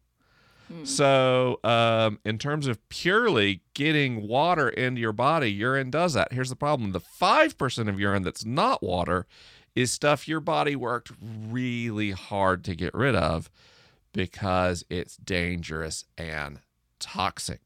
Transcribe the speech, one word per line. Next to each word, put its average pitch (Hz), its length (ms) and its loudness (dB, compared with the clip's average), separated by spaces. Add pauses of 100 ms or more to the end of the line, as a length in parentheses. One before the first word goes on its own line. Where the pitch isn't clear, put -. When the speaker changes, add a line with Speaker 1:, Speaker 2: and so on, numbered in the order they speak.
(680)
Speaker 1:
Hmm. 165 180 -14
Speaker 2:
So, 131 800 4
um, 113 600 2
in 110 140 -2
terms 147 300 -4
of 117 220 -4
purely 170 720 2 (120)
getting 139 540 0
water 147 420 2
into 127 320 -2
your 113 120 0
body, 127 380 2
urine 127 400 0
does 160 220 0
that. 98 200 2
Here's 127 160 -4
the 127 60 -8
problem. 135 380 -2
The 90 80 -2
five 269 560 2
percent 120 320 -2
of 98 100 -2
urine 98 240 2
that's 90 220 -6
not 170 380 0
water 90 420 -2 (500)
is 127 160 0
stuff 147 360 0
your 160 120 -4
body 147 360 -2
worked 120 360 -6 (100)
really 113 920 -4
hard 95 540 0
to 92 100 -4
get 82 180 -4
rid 127 220 2
of 82 340 0 (640)
because 92 760 -2
it's - 280 -8
dangerous 85 880 -4 (120)
and 76 420 -10 (400)
toxic - 680 -6